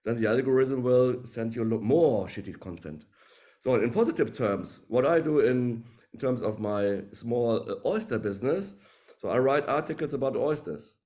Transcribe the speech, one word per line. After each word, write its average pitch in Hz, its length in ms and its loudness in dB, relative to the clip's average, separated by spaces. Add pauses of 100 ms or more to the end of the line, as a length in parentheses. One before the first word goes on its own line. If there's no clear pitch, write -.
then 120 160 -2
the 110 80 0
algorithm 131 560 2
will 127 440 4
send 113 280 -6
you 120 80 -4
a 113 100 0
lot 107 100 -2
more 120 440 4
shitty 95 320 -12
content. 80 460 -14 (560)
So 127 140 0
in 113 160 2
positive 165 440 0
terms, 98 540 -2
what 127 180 2
I 165 140 4
do 151 200 2
in, 123 440 2 (300)
in 113 40 -18
terms 127 220 -2
of 104 200 -4
my 101 420 0 (100)
small, 117 580 -2
uh, 98 160 -6
oyster 185 320 -2
business, 123 540 -2 (460)
so 101 100 -8
I 104 100 2
write 135 300 2
articles 156 460 -4
about 135 220 -2
oysters. 113 580 -4 (120)